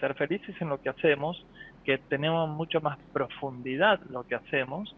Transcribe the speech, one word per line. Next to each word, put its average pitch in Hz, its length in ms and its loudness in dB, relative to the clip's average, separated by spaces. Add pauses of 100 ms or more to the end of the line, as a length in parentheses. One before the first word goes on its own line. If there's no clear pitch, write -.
ser 135 140 0
felices 175 460 -2
en 165 80 -2
lo 139 120 -2
que - 80 -6
hacemos, 151 580 2 (380)
que 135 140 4
tenemos 156 500 2
mucho 160 320 0
más 147 180 -2 (140)
profundidad 135 920 0
en 135 60 -14
lo 123 140 -6
que 123 100 -2
hacemos 139 600 -2